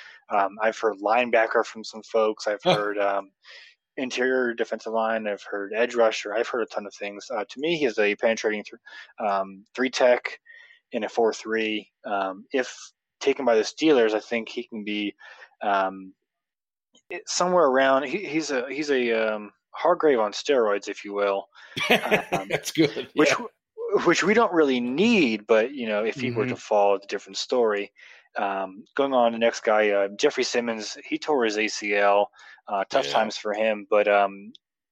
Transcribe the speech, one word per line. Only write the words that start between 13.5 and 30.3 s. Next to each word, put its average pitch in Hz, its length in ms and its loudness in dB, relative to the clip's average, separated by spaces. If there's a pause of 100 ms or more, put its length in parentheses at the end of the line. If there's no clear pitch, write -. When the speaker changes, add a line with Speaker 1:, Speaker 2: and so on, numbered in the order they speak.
Speaker 1:
the 107 80 4
Steelers, 120 500 4
I 107 60 2
think 113 300 -6
he 120 140 -8
can 113 220 -12
be, 104 300 -4 (460)
um, 95 520 -2 (960)
it, - 180 -12
somewhere 180 380 2
around. 135 400 4
He, 147 140 -6
he's 151 320 -4
a, 131 180 -4
he's 143 220 -4
a, 123 200 0
um, 107 400 -2 (220)
Hargrave 156 460 2
on 104 140 0
steroids, 107 540 0
if 101 180 -10
you 101 80 -10
will. 101 340 -2 (420)
Speaker 2:
<laughs> - 0 -
Speaker 1:
Um, - 600 0
Speaker 2:
That's - 220 -6
good. 143 440 -2
Speaker 1:
Which, - 140 4
Speaker 2:
Yeah. - 760 -4
Speaker 1:
which 160 180 2
we 190 100 2
don't 214 200 2
really 143 260 4
need, 131 680 2
but, 113 260 4
you 123 140 -8
know, 107 180 0
if 107 100 -4
he 123 160 -4
were 120 140 -2
to 127 80 -4
Speaker 2:
Mm-hmm. 117 40 -8
Speaker 1:
fall, 101 380 2
it's 98 100 -6
a - 40 -20
different 98 280 -8
story. 107 540 0 (460)
Um, 95 480 -6 (100)
going 139 180 0
on 120 180 6
to 117 40 -6
the 113 40 -6
next 117 220 2
guy, 107 280 4
uh, 101 180 2 (100)
Jeffrey 135 280 2